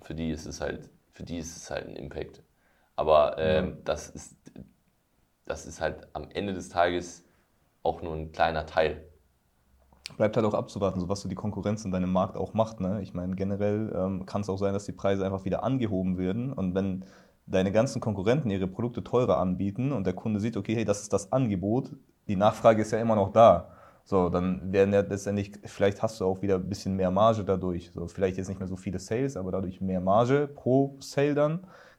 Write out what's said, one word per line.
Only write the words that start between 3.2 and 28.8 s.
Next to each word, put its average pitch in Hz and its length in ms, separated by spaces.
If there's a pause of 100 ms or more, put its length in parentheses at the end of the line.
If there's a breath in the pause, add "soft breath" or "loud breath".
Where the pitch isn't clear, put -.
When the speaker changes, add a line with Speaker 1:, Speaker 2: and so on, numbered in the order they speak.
Speaker 1:
ähm, 78 320
Speaker 2:
Ja. 76 60 (100)
Speaker 1:
das - 240
ist, - 260 (1080)
das 78 200
ist 78 140
halt 78 320
am 76 180
Ende 98 240
des 87 140
Tages 87 560 (600 soft breath)
auch - 180
nur 82 140
ein 80 180
kleiner 80 320
Teil. 78 400 (1120)
Speaker 2:
Bleibt 107 180
halt 113 100
auch 107 80
abzuwarten, 98 460
so 87 80
was 98 140
so 98 80
die 92 60
Konkurrenz 104 500
in 95 60
deinem 92 200
Markt 92 240
auch - 180
macht, 110 280
ne? 95 200
Ich - 120
meine, 92 220
generell, 104 600
ähm, 92 300
kann's 101 240
auch 95 80
sein, 98 160
dass 98 120
die - 60
Preise 98 320
einfach 95 220
wieder 90 180
angehoben 101 540
werden. 107 340
Und 92 240
wenn 95 300 (400 loud breath)
deine 95 260
ganzen 117 300
Konkurrenten 110 480
ihre 95 180
Produkte 113 360
teurer 120 340
anbieten 98 560
und 98 120
der 92 80
Kunde 104 280
sieht, 113 160
okay, 104 180
hey, 113 80
das 101 200
ist - 100
das - 180
Angebot, 113 600 (360)
die 104 80
Nachfrage 107 460
ist 107 100
ja 113 80
immer 113 160
noch 101 160
da. 104 400 (340 loud breath)
So, 92 240
dann 90 440
werden 98 200
ja 101 60
letztendlich, 101 540 (100)
vielleicht - 380
hast 110 180
du 92 60
auch 95 160
wieder 101 140
ein 90 120
bisschen 95 280
mehr 92 140
Marge 107 340
dadurch. 90 480
So, 85 160
vielleicht 92 300
jetzt 95 120
nicht 92 100
mehr 92 80
so 92 80
viele 90 240